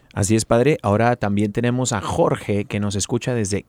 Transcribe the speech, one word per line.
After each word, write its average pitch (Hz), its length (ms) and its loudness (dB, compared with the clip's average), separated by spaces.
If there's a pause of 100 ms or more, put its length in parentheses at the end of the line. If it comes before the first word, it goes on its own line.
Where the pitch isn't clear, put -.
(140)
Así 104 220 2
es, 113 100 2
padre. 123 380 4
Ahora 113 320 2
también 104 360 0
tenemos 120 420 -2
a 98 80 -2
Jorge, 113 640 0
que 104 140 -4
nos 104 160 -2
escucha 120 380 -4
desde 101 360 -2